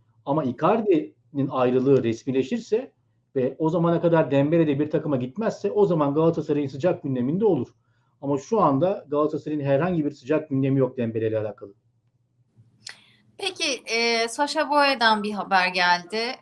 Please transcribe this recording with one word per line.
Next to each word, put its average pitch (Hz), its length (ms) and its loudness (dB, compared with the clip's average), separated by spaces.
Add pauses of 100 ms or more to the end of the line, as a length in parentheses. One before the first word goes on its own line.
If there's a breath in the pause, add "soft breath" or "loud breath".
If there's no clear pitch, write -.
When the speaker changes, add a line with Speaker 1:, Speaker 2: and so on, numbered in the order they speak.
(240)
Speaker 1:
Ama 143 200 -2
Icardi'nin 156 1040 0
ayrılığı 127 560 2
resmileşirse 135 880 -2 (440)
ve 131 220 -2
o 160 120 0
zamana 170 300 0
kadar 165 300 2
Dembele 151 360 2
de 143 120 0
bir 147 120 -2
takıma 151 260 -2
gitmezse 196 540 -4
o 202 160 2
zaman 151 280 0
Galatasaray'ın 156 540 0
sıcak 170 340 -2
gündeminde 139 420 -2
olur. 165 240 2 (540)
Ama 143 160 -2
şu 220 220 -2
anda 147 480 2
Galatasaray'ın 151 560 -2
herhangi 156 400 0
bir 143 60 -4
sıcak 147 400 -4
gündemi 135 280 0
yok 127 180 0
Dembele 113 320 -2
ile 107 100 -2
alakalı. 104 340 -10 (1700 loud breath)
Speaker 2:
Peki, 359 480 -6
e, 233 420 0
Sacha 285 420 -2
Boey'den 247 520 4
bir 208 100 -4
haber 185 360 2
geldi. 180 500 0 (240)